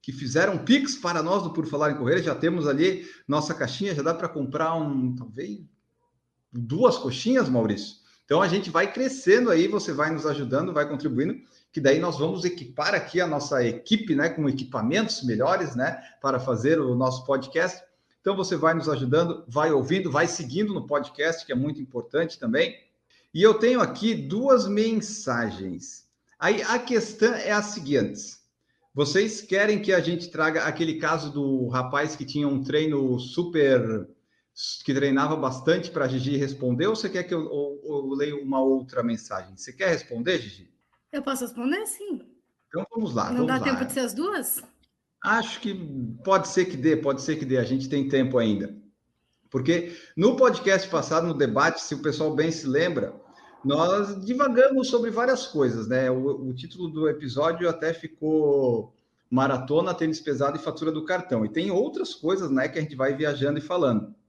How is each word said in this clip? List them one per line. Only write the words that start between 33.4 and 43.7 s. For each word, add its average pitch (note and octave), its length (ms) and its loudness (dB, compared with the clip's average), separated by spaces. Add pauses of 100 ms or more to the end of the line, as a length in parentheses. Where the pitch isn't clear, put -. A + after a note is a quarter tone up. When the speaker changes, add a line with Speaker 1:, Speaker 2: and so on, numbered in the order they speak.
Speaker 1:
que C#3 80 0
treinava C#3 420 2
bastante C#3 560 0
pra C#3+ 160 0
Gigi C3 300 -2
responder, C3+ 500 0
ou A3 80 2
você G#3+ 140 -6
quer F3+ 140 -4
que F3+ 100 -4
eu, D#3+ 120 -2
ou, C#3+ 380 -6
ou C#3+ 280 -4
eu - 60 -2
leia D3 200 -2
uma C3+ 240 0
outra C3 420 2
mensagem? G2 540 -6
Você - 160 -16
quer F#3 160 0
responder, C#3 500 0
Gigi? - 320 -14 (400)
Speaker 2:
Eu C#4+ 100 -4
posso C4 220 -4
responder, C4+ 420 -4
sim. G4 360 -8 (480)
Speaker 1:
Então F#3 240 -4
vamos G#3+ 200 -2
lá, A2+ 160 0
Speaker 2:
Não B3 160 0
Speaker 1:
vamos - 20 -2
Speaker 2:
dá C4 100 0
Speaker 1:
lá. - 60 -2
Speaker 2:
tempo C4+ 220 -2